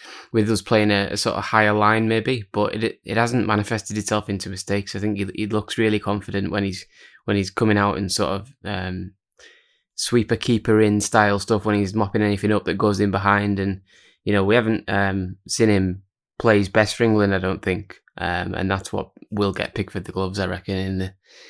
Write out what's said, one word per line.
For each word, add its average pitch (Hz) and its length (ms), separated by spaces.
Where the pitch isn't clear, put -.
with 110 180
us 107 100
playing 107 300
a, 101 220
a 101 40
sort 104 200
of 95 80
higher 107 280
line 107 360
maybe, 113 440
but 104 220
it, 110 280
it - 140
hasn't 117 300
manifested 107 500
itself 107 320
into 101 220
mistakes. 98 440
I 101 40
think 104 180
he, 98 180
he 107 120
looks 107 320
really 110 200
confident 101 520
when 101 140
he's, 92 200
when 101 140
he's 92 120
coming 107 280
out 101 180
and 90 160
sort 92 200
of, 101 200
um, 92 480
sweep - 360
a 113 60
keeper 110 420
in 104 220
style 101 380
stuff 104 260
when 107 120
he's 101 180
mopping 107 260
anything 104 320
up 104 140
that 90 100
goes 101 240
in 101 100
behind. 101 480
And, 95 220
you 101 100
know, 98 100
we 104 120
haven't, 110 320
um, 98 480
seen 113 220
him 95 320
play 110 200
his 98 100
best 107 280
for 120 80
England, 104 300
I 95 40
don't 92 240
think. 95 340
Um, 90 360
and 95 160
that's 95 220
what - 200
will 101 220
get - 220
Pickford 95 300
the - 80
gloves, 95 260
I 95 80
reckon, 92 300
in 95 220
the, 95 160